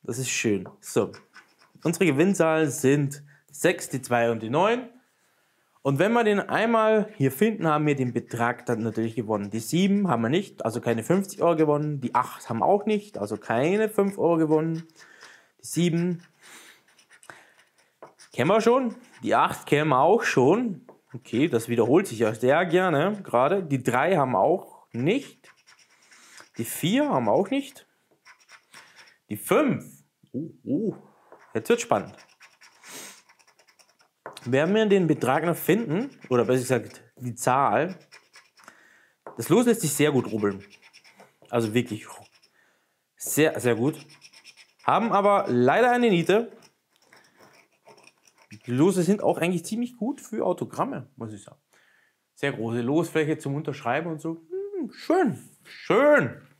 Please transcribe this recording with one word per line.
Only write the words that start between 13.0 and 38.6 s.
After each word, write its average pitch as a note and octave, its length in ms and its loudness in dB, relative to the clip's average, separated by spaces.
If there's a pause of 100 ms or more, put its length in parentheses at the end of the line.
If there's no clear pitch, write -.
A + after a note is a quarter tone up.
also G#2 180 -6
keine F3 520 0
fünf G3+ 280 -2
Euro E3 200 2
gewonnen. D#3+ 500 0 (720)
Die - 60 -20
sieben E3+ 560 -2 (2000)
kennen C3+ 160 0
wir G#3+ 120 4
schon. A#3 340 2 (300)
Die G#2 100 0
acht - 320 0
kennen D3+ 220 2
wir C3 100 4
auch F#3 240 4
schon. F#3 640 2 (260)
Okay, B2+ 360 -2
das A#2+ 200 -2
wiederholt A#2+ 380 2
sich A2+ 140 -8
ja A2 120 2
sehr C3 320 2
gerne F3+ 600 0
gerade. D3+ 400 2
Die C#3 180 -2
drei C#3 340 2
haben C3+ 140 0
wir G2 100 2
auch D#3 520 -2
nicht. D#3 580 -4 (1080)
Die A#2 60 -4
vier B3 440 -2
haben C#3+ 160 0
wir G2+ 80 2
auch F3 180 0
nicht. - 380 -6 (1400)
Die G#2 60 -8
fünf. G#3+ 480 0 (480)
Oh, D#3 200 -10 (120)
oh. F3+ 300 -4 (600)
Jetzt A2 140 -8
wird's A#3 140 0
spannend. - 320 -2 (2250)
Werden C#3+ 300 2
wir A3 120 2
den G3 200 4
Betrag D3+ 380 0
noch E3+ 100 0
finden, G#3+ 560 -2 (180)
oder A#2+ 160 4
besser B2+ 360 0
gesagt - 340 -18
die B2 220 -12
Zahl, C3 600 0 (1400)